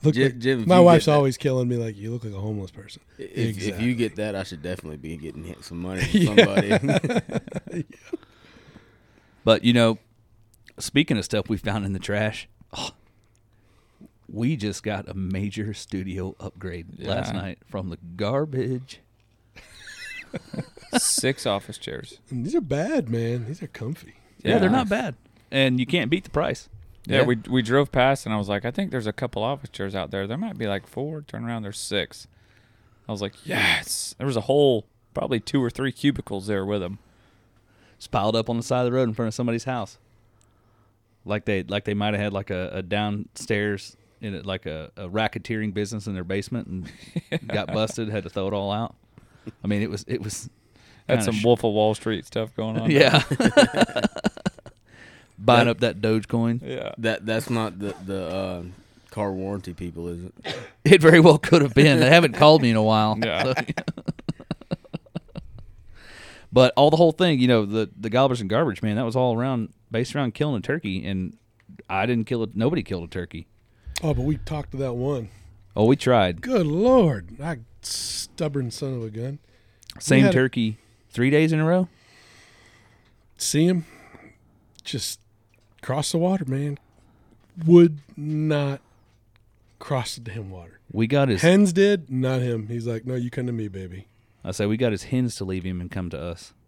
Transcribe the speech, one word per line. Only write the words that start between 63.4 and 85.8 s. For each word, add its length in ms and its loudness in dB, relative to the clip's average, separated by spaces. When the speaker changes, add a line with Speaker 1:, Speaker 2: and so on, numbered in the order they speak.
Speaker 3:
So, 100 -2
<laughs> 80 -4
But 260 6
all 140 8
the 60 4
whole 160 6
thing, 280 2
you 60 4
know, 200 6
the, 320 -2
the 100 -6
Gobbers 320 2
and 80 -4
Garbage, 340 0
man, 140 0
that 80 -2
was 100 -4
all 220 0
around, 380 -4
based 260 -4
around 180 -2
killing 220 -2
a 40 -4
turkey, 460 -4
and 300 -4
I 160 -2
didn't 200 0
kill 160 -4
it. 140 -8
Nobody 260 0
killed 220 -8
a 40 -14
turkey. 380 -10
Speaker 1:
Oh, 120 0
but 80 -2
we 160 -2
talked 320 -10
to 80 -12
that 160 -4
one. 340 -4
Speaker 3:
Oh, 80 4
we 120 8
tried. 440 2
Speaker 1:
Good 260 0
Lord. 760 2
I, 180 -6
stubborn 880 -6
son 240 -6
of 100 -6
a 60 -8
gun. 300 -8
We 60 -18
Speaker 3:
Same 240 6
Speaker 1:
had 60 6
a 20 2
Speaker 3:
turkey 460 2
three 200 2
days 220 4
in 80 2
a 60 2
row? 220 2
Speaker 1:
See 300 2
him? 180 0
Just 360 -8